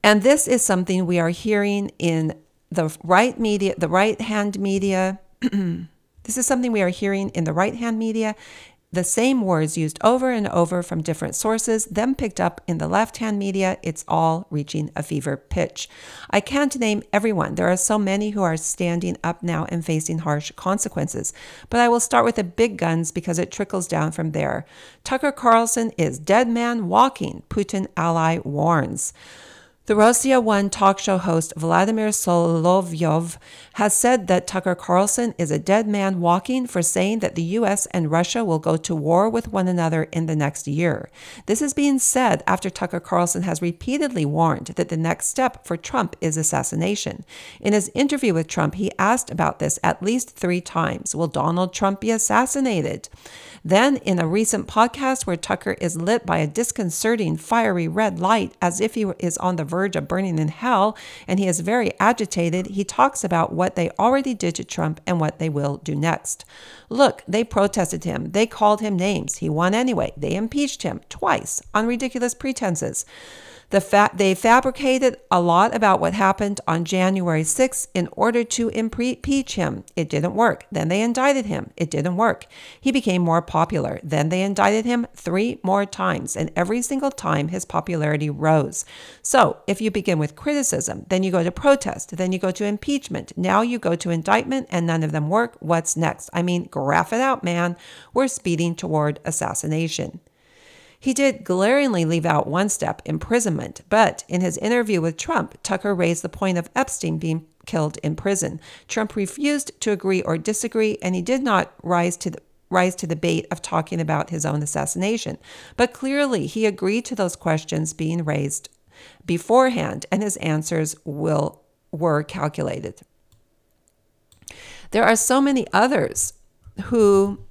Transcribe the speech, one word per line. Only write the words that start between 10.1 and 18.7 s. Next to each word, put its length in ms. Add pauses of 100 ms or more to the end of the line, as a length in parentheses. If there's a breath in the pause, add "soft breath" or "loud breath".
and 180
over 360
from 180
different 320
sources, 520
then 280
picked 260
up 280
in 100
the 100
left-hand 520
media. 420
It's 260
all 440
reaching 440
a 60
fever 360
pitch. 520 (400 loud breath)
I 100
can't 380
name 240 (100)
everyone. 440
There 160
are 60
so 200
many 320
who 140
are 140
standing 680